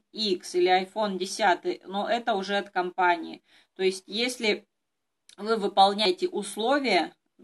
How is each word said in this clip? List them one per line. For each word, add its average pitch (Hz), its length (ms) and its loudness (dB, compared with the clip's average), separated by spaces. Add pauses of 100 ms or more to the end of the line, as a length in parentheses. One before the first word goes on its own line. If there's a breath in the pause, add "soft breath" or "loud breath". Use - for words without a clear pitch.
(100)
X 196 460 -4
или 185 280 4
iPhone 202 320 -4
десятый, 180 680 -2
но 196 220 -4
это 233 260 -2
уже 196 220 -2
от 202 140 -4
компании. 180 680 -2 (360 soft breath)
То 190 80 -2
есть, 190 240 0
если 226 580 -2 (720)
вы 220 200 -2
выполняете 196 720 2
условия 214 840 0 (300)